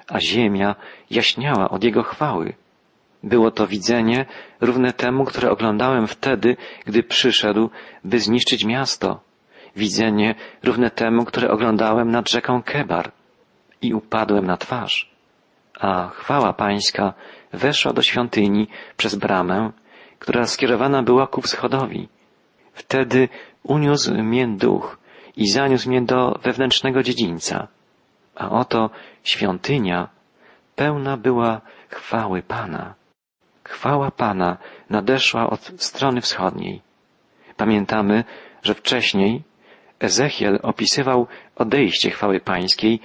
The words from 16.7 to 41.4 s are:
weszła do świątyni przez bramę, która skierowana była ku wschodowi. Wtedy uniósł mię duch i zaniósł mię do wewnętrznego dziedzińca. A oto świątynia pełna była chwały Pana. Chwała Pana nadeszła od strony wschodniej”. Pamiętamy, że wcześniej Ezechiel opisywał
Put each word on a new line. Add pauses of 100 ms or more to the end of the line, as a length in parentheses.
weszła
do
świątyni (300)
przez
bramę, (480)
która
skierowana
była
ku
wschodowi. (680)
Wtedy (340)
uniósł
mię
duch (380)
i
zaniósł
mię
do
wewnętrznego
dziedzińca. (680)
A
oto (340)
świątynia (680)
pełna
była (280)
chwały
Pana. (680)
Chwała
Pana (320)
nadeszła
od
strony
wschodniej”. (760)
Pamiętamy, (400)
że
wcześniej (560)
Ezechiel
opisywał (280)